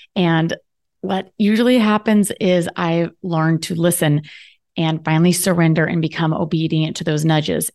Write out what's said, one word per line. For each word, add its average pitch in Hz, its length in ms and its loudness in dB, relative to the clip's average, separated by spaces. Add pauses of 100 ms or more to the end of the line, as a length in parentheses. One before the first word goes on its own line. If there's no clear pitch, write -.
(160)
And 165 400 0 (440)
what 190 360 -6
usually 226 420 2
happens 214 520 2 (100)
is 180 260 2 (100)
I 170 340 -2 (120)
learn 160 400 0
to 180 120 -6
listen 165 480 0 (540)
and 160 280 -2
finally 165 280 2
surrender 170 520 0
and 165 180 -2
become 160 300 -2
obedient 160 640 -2
to - 80 -10
those 151 200 -2
nudges. 156 500 0